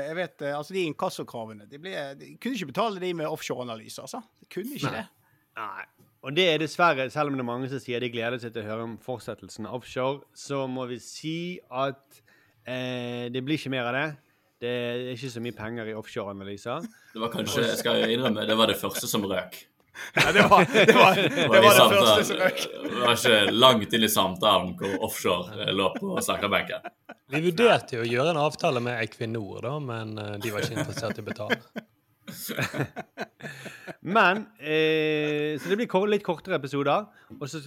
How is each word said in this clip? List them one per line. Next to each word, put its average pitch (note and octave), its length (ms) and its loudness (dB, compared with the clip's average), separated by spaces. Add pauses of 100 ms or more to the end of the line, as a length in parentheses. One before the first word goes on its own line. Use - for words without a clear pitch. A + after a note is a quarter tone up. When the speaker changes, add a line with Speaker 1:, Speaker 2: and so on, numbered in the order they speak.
Speaker 1:
jeg D#3+ 100 -8
vet F3 220 -6
det. C#3+ 160 -4
Altså, D3 200 -8
de F#3+ 120 0
inkassokravene, A#2+ 800 -8
de C#3 100 -20
ble, F3+ 140 -14 (280)
de C#3 160 -20
kunne B3 180 -6
ikke F3+ 160 -8
betale F#3+ 320 -4
de F#3 120 -4
med D#3+ 120 -6
offshore-analyser, B2 800 -10
altså. - 140 -14 (180)
De - 80 -20
kunne A#3+ 320 -10
ikke B2 140 -4
Speaker 2:
Nei. A2 100 -8
Speaker 1:
det. - 40 -12 (500)
Speaker 3:
Nei. G2 300 -12 (360)
Og C3+ 140 -10
det F#3 160 4
er D3+ 100 0
dessverre, D3 480 2
selv D3 220 -2
om - 20 -4
det C3 80 -4
er A#2+ 80 -4
mange B2+ 180 -6
som C3 140 -8
sier A#2+ 160 -4
de A#2+ 160 -4
gleder A#2+ 240 -4
seg A#2 160 -10
til A#2 80 -6
å G#2+ 80 -8
høre A2+ 160 -6
om A2+ 160 -10
fortsettelsen A2 640 -10
av A2+ 140 -8
offshore, C3+ 420 -4 (100)
så C3+ 360 -6
må B2+ 180 -6
vi A#2+ 160 -10
si - 340 -10 (300)
at, C3 560 -6 (440)
eh, B2 600 -6
det B2+ 140 -4
blir D3 160 -2
ikke C3+ 160 -6
mer A#2+ 160 -2
av B2+ 80 -2
det. D3 80 -2 (560)
Det A#2+ 80 -4
er A#2+ 280 -4 (120)
ikke B2+ 220 -10
så A2+ 100 -8
mye A#2 160 -8
penger A2 320 -8
i G#2+ 80 -8
offshore-analyser. G2+ 880 -8 (240)
Speaker 4:
Det - 120 -16
var A2+ 120 -4
kanskje, A#2 340 -2
jeg A2 140 -2
skal A2+ 240 2
innrømme, A2 420 0
det G#2+ 100 2
var A2 140 4
det G2 80 2
første G#2 320 -4
som A2 160 0
røk. F#2 300 -4 (580)
Speaker 1:
Ja, D3 180 4
det G3+ 140 8
var, F#3+ 180 10
det G3+ 300 6
var, - 240 8
det G3 60 2 (100)
Speaker 4:
Det E3 140 2
Speaker 1:
var - 20 4
Speaker 4:
var A2+ 80 8
Speaker 1:
det A2+ 60 10
Speaker 4:
de - 80 12
Speaker 1:
første - 180 10
som - 380 6
Speaker 4:
samtale-, - 100 -2
Speaker 1:
røk. F#3 220 2 (240)
Speaker 4:
det A#2+ 160 -4
var A#2+ 180 4
ikke A2+ 220 6 (100)
langt A2+ 420 6
inn A2+ 140 4
i - 20 4
samtalen F#2+ 680 4
hvor G2 240 -2
offshore, F2+ 640 -2
eh, G#2 80 0
lå F#2+ 180 2
på F#2+ 240 -6
snakkerbenken. F#2 720 -2 (460)
Speaker 2:
Vi D3 100 -2
vurderte F3 560 2
jo A#2 60 -2
å A#2 40 -2
gjøre B2+ 220 0
en D#3+ 100 0
avtale D3 400 0
med A#2+ 220 -4
Equinor A2 600 -8
da, A#2+ 160 -6
men, A2+ 380 -8
eh, G#2 220 -8
de G#2+ 160 -6
var G#2 80 -4
ikke - 160 -6
interessert - 400 -6
i G#2+ 60 -10
å - 20 -10
betale. G#2+ 320 -6 (720)
Speaker 3:
<laughs> - 640 -8 (1080)
Men, G3+ 460 2 (100)
eh, D3+ 1040 0
så C3 100 -10
det F#3+ 100 0
blir A#3 120 -2
kor-, F#3+ 200 2
litt G#3 160 0
kortere F3 320 -4
episoder, C#3 480 -2 (240)
og A2 180 -14
så, D#3 180 -10